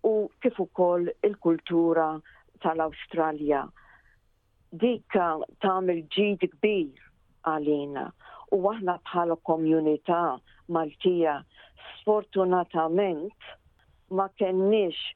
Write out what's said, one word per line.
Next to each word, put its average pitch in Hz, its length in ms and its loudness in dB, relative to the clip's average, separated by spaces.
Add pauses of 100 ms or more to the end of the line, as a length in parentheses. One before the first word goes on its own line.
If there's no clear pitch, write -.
u 220 100 4 (180)
kif - 260 -2
ukoll 175 580 0
il-kultura 165 920 0 (480)
tal-Awstralja. 156 1040 -2 (1080)
Dik 220 440 -2 (400)
tagħmel 185 480 0
ġid 196 420 0
kbir 175 600 -2 (380)
għalina. 147 640 -2 (400)
U - 160 0
aħna 196 360 0
bħala 170 400 -2
komunità 160 840 2 (460)
Maltija 160 680 0 (520)
sfortunatament 185 1600 0 (600)
ma 190 180 0
kenniex 190 720 0 (180)